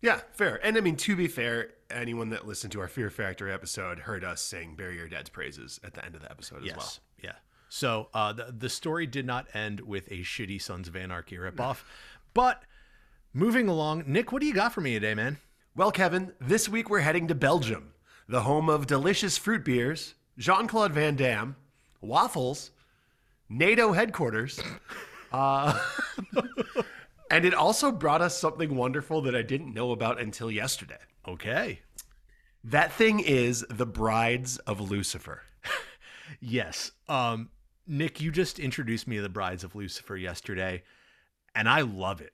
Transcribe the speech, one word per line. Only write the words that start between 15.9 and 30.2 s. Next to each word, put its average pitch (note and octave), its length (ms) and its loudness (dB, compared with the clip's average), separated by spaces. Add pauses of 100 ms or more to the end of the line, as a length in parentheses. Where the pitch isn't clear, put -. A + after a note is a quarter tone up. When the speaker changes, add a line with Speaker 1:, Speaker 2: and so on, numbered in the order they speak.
Speaker 1:
Kevin, F#3 500 2
this C3 260 4
week A3 220 -2
we're G3+ 120 4
heading D#3+ 280 2
to E3 60 2
Belgium, C3+ 580 2 (340)
the A#2+ 140 0
home D3+ 300 4
of D3 160 4
delicious D#3 500 2
fruit G#3+ 300 0
beers, C3 480 0 (240)
Jean-Claude G#3 540 4
Van D3+ 220 2
Damme, B2+ 420 0 (440)
waffles, C#3+ 680 0 (760)
nato G#3 440 6
headquarters, B2 680 2 (360)
<laughs> - 360 -14
uh, C#3 460 4 (540)
<laughs> - 120 2 (840)
and E3 140 6
it F3+ 100 6
also G#3+ 360 4
brought D#3+ 320 4
us F3 160 0
something D#3 380 0
wonderful C3+ 460 0
that C3 120 0
I A#2 80 0
didn't C3 320 -4
know A#2+ 180 -2
about A#2 280 0